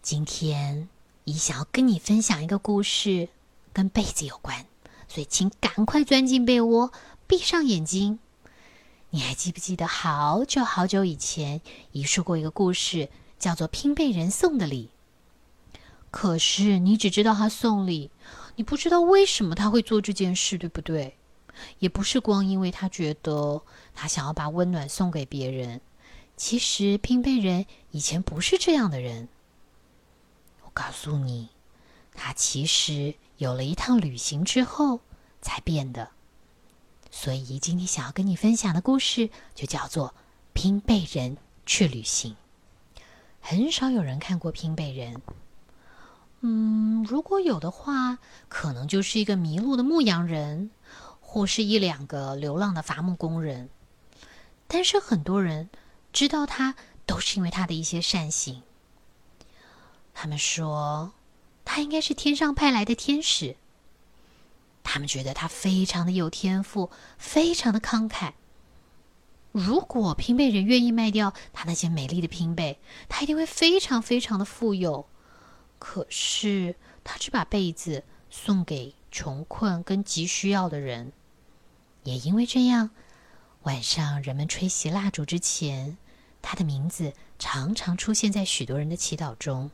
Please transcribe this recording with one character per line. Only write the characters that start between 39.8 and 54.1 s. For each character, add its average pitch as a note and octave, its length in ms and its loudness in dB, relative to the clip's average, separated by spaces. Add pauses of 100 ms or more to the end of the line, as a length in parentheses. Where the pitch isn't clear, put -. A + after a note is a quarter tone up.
做 C#3+ 280 -4 (380)
《拼 G3 260 2
被 G3+ 320 4
人 B2+ 260 -4 (280)
去 - 200 4
旅 B2 160 -2
行》。 - 360 -4 (1000)
很 A#3 320 0
少 C4 200 0
有 A#3 100 2
人 C3+ 160 -2
看 F3 220 -2
过 D#3+ 120 -4
拼 D#3+ 240 -4
被 D3 180 -6
人。 A#2+ 280 -10 (1160)
嗯， A3 640 2
如 A#3+ 180 0
果 G4 180 0
有 C#4+ 200 2
的 E3 100 -4
话， B3+ 480 -2 (300)
可 - 260 -4
能 B2 140 -6
就 G3 160 2
是 A3 160 0
一 G#3 60 2
个 G3+ 100 2
迷 D#3+ 240 0
路 C4 160 0
的 B3 80 2
牧 D#4 180 4
羊 F3 240 4
人， D#3+ 460 -4 (480)
或 - 260 -2
是 A3 180 0
一 G#3 140 2
两 D#3 300 0
个 C#3 280 -6
流 D3 220 -4
浪 G3+ 160 0
的 D#3+ 80 -4
伐 D#3 200 -6
木 F3+ 140 0
工 E3 260 -4
人。 C3 280 -6 (960)